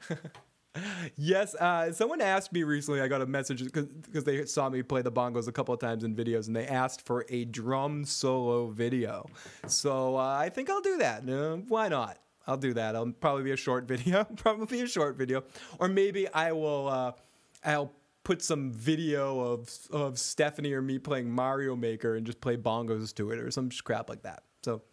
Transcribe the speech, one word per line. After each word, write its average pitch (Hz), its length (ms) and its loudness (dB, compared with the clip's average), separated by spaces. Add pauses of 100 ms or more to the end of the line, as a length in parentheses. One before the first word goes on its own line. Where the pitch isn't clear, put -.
(1160)
Yes, 185 380 2
uh, 170 380 2
someone 262 300 0
asked 196 300 2
me 170 100 2
recently, 147 400 0
I 131 60 2
got 135 120 2
a 131 60 0
message 131 460 -2
'cause, 147 140 0 (240)
'cause 147 140 -2
they 139 220 2
saw 135 240 0
me 131 120 0
play 127 200 0
the 123 100 0
bongos 120 340 0
a 120 60 -4
couple 123 220 0
of 117 60 -2
times 113 220 -2
in 113 140 -2
videos, 113 300 0
and 113 100 -2
they 117 100 -2
asked 131 360 0
for 123 260 -2
a 123 160 -2
drum 135 640 -2
solo 120 640 2
video. 117 580 0 (400)
So, 131 500 2
uh, 135 220 2
I 156 100 2
think 262 220 -2
I'll 392 100 2
do 381 180 2
that. 123 300 2
Uh, 147 280 0 (120)
why 220 200 2
not? 123 300 0 (280)
I'll 135 100 0
do 135 160 0
that. 110 220 0
It'll 117 180 -2
probably 139 320 0
be 135 80 0
a 139 40 0
short 127 280 0
<laughs> - 20 -12
video. 131 380 2
Probably 220 560 0
a 247 60 0
short 147 300 0
video. 131 280 0 (340)
Or 180 100 2
maybe 196 400 4
I 160 240 2
will, 147 360 0
uh, 127 240 0 (500)
I'll 147 300 2 (320)
put 175 160 2
some 139 320 0
video 139 680 2
of, 120 300 -2 (200)
of 139 280 0
Stephanie 143 540 0
or 135 80 0
me 131 180 0
playing 131 320 0
Mario 131 460 0
Maker 113 400 0
and 113 80 -2
just 117 160 -6
play 120 160 2
bongos 113 600 0
to 104 140 -2
it 117 80 -4
or 117 120 -6
some 127 180 -2
sh-, - 140 -8
crap 113 260 -2
like 110 140 -12
that. 92 220 -14 (200)
So 113 180 -2 (100)